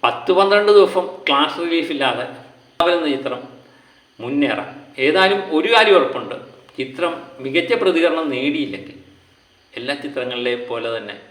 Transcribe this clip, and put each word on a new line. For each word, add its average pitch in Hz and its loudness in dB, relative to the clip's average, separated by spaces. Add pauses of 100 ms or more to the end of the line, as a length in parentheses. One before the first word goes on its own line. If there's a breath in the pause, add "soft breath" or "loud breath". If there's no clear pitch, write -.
പത്ത് 120 0
പന്ത്രണ്ട് 208 4
ദിവസം 185 4 (220)
ക്ലാസ് 151 0
റിലീസ് 165 -2
ഇല്ലാതെ 123 -2
കളങ്കാവൽ - -4
എന്ന 160 -2
ചിത്രം 127 -6 (840 soft breath)
മുന്നേറാം. 120 -2 (360)
ഏതായാലും 190 4 (160)
ഒരു 180 0
കാര്യം 214 6
ഉറപ്പുണ്ട്, 123 -4 (420)
ചിത്രം 135 -4 (320)
മികച്ച 156 0
പ്രതികരണം 165 2 (100)
നേടിയില്ലെങ്കിൽ 139 -4 (840)
എല്ലാ 127 -6 (100)
ചിത്രങ്ങളിലെ 123 -4 (160)
പോലെ 117 -6
തന്നെ 104 -12 (160)